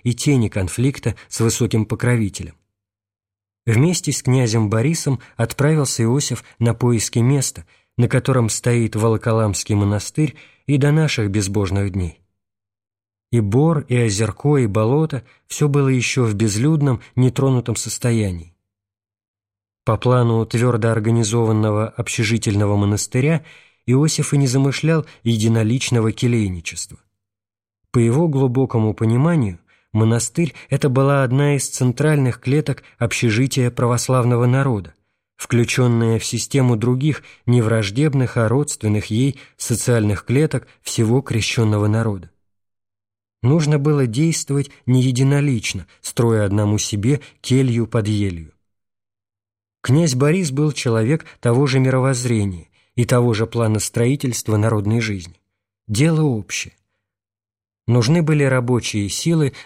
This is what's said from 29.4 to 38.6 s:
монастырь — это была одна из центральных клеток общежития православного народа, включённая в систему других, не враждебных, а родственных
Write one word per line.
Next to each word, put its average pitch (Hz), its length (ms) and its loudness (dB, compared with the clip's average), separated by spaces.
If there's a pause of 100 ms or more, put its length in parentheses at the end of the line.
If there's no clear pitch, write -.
монастырь — 117 640 0 (160)
это 135 180 0
была 135 340 2
одна 143 340 0
из 131 120 -4
центральных 131 720 0
клеток 143 420 -2 (160)
общежития 123 720 0
православного 120 760 0
народа, 123 480 0 (420)
включённая 117 800 2
в - 60 -8
систему 123 520 0
других, 127 460 0 (240)
не 123 160 4
враждебных, 113 760 0
а 117 120 2
родственных 107 580 -2